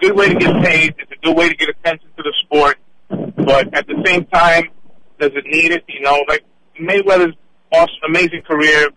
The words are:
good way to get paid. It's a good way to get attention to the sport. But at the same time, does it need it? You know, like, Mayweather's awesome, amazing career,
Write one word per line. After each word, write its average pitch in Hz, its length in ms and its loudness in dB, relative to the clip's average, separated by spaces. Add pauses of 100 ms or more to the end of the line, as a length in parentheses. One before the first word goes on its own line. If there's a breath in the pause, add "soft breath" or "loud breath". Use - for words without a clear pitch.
good 370 140 2
way 196 120 4
to 180 80 2
get 175 160 0 (120)
paid. 165 340 0
It's - 140 -18
a 147 140 -16
good 165 120 0
way 170 100 2
to 160 80 -2
get 156 140 -4
attention 160 480 -6
to 160 60 -14
the 147 100 -4 (100)
sport. 147 340 2 (320)
But - 640 -2
at 147 140 -4
the 151 180 -6
same 180 200 0
time, 170 440 2 (500)
does 143 160 0
it 135 100 -6
need 160 260 0
it? 170 160 -6
You 139 140 -16
know, 143 260 2
like, 151 160 -2 (380)
Mayweather's 185 540 2 (360)
awesome, 165 240 4 (100)
amazing 165 360 -2
career, 151 560 2